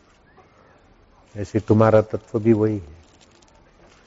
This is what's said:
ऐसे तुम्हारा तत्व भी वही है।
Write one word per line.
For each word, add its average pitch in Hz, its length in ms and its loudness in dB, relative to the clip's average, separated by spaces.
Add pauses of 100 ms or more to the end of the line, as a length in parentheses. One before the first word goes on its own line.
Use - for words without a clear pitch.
(1300)
ऐसे 104 260 -6
तुम्हारा 110 420 2
तत्व - 380 -10
भी 113 120 2
वही 107 260 -2
है। 80 160 -18 (1120)